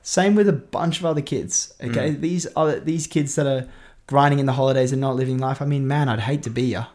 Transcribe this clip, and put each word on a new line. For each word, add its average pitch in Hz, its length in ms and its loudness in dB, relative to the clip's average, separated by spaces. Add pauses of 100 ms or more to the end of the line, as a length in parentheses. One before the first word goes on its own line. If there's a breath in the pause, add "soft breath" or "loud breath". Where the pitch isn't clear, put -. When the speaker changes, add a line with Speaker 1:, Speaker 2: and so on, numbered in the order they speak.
Speaker 1:
Same 196 320 2
with 208 140 6
a 185 40 6
bunch 165 460 -4
of 175 80 -4
other 151 160 0
kids. - 580 -6
Okay, 131 340 -2
Speaker 2:
Mm. 135 60 -6
Speaker 1:
these 170 260 -2 (100)
other, 151 240 0
these 160 260 -4
kids 147 300 -2
that 147 100 2
are 131 220 -2 (380 loud breath)
grinding 143 340 4
in 139 60 2
the 131 60 2
holidays 131 400 2
and 131 80 0
not 135 160 0
living 131 220 -2
life. 131 240 -4
I - 20 -4
mean, 139 220 0
man, 143 220 2
I'd 110 120 0
hate 139 220 -2
to 120 80 -8
be 120 120 -2 (100)
ya. 104 220 -6